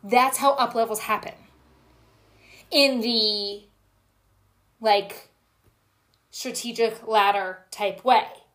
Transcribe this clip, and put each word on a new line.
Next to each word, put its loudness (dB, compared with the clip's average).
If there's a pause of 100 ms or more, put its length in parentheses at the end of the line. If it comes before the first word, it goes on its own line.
That's 2
how 4
up -2
levels -2
happen. -6 (1400)
In 2
the, -2 (1160)
like, 0 (1000)
strategic -4
ladder 2 (120)
type -6
way. 4 (300)